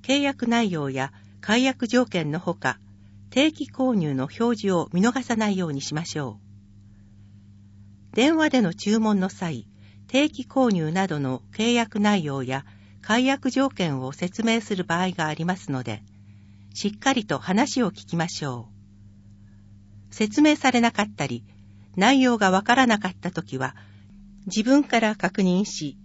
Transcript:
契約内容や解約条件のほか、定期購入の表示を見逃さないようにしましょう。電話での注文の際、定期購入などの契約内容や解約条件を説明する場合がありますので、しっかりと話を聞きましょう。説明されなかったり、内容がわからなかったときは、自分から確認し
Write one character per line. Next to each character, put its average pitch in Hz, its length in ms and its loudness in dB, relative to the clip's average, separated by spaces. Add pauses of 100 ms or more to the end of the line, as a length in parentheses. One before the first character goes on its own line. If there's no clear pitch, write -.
契 277 180 0
約 269 240 -2
内 233 260 2
容 143 200 -4
や 135 200 -4 (300)
解 240 220 2
約 262 240 0
条 247 180 2
件 165 240 -4
の 156 100 -4
ほ 175 140 -4
か、 - 260 -4 (520)
定 302 200 2
期 302 140 -10
購 262 300 -2
入 156 180 0
の 131 120 -2
表 233 340 -2
示 196 120 -2
を 170 220 0
見 180 80 2
逃 247 220 2
さ 233 120 -4
な 214 140 0
い 190 80 -2
よ 175 120 -4
う 143 40 -6
に 139 80 -6
し - 140 -8
ま 156 100 -6
し - 140 -8
ょ 120 200 -8 (1700)
う。 - 20 -10
電 302 220 4
話 311 120 2
で 254 120 2
の 175 140 0
注 208 240 0
文 214 200 2
の 190 100 0
際、 151 380 -8 (400)
定 294 220 0
期 254 140 -10
購 254 280 0
入 160 200 0
な 190 160 0
ど 151 120 -4
の 127 220 -4 (100)
契 233 220 0
約 226 260 0
内 208 240 2
容 135 200 -4
や 131 200 -6 (380)
解 240 240 0
約 269 240 0
条 269 200 2
件 147 320 -4
を 131 100 -6
説 180 320 -6
明 226 180 2
す 220 140 -4
る 180 80 -4
場 170 180 -2
合 185 100 0
が 170 140 -4
あ 151 80 -4
り 160 120 -6
ま 180 120 -2
す - 140 -10
の 131 100 -4
で、 110 220 -8 (720)
し 208 140 -4
っ - 100 -2
か 269 120 2
り 247 140 0
と 139 140 -2
話 247 420 0
を 202 100 2
聞 - 140 -20
き 170 120 -8
ま 165 120 -2
し - 160 -8
ょ 120 240 -8 (1400)
う。 - 20 -18
説 214 300 2
明 302 120 6
さ 277 140 2
れ 247 100 2
な 233 120 4
か 208 120 0
っ 214 60 -4
た 147 160 -6
り、 120 180 -6 (520)
内 262 260 6
容 247 160 4
が 196 140 4
わ 190 100 4
か 240 140 2
ら 262 100 4
な 214 140 2
か 214 100 -4
っ 185 60 -10
た - 160 -8
と 165 100 -8
き - 160 -10
は、 131 180 -6 (680)
自 208 160 -4
分 269 220 6
か 233 160 0
ら 214 160 0
確 190 260 -2
認 185 240 2
し 147 400 -10